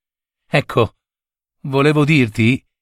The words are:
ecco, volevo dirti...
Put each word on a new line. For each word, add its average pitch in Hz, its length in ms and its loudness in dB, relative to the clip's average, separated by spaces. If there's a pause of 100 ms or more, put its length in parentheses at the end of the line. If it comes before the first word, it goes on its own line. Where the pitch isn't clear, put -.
(480)
ecco, - 480 -2 (680)
volevo 147 440 0
dirti... 127 580 0 (180)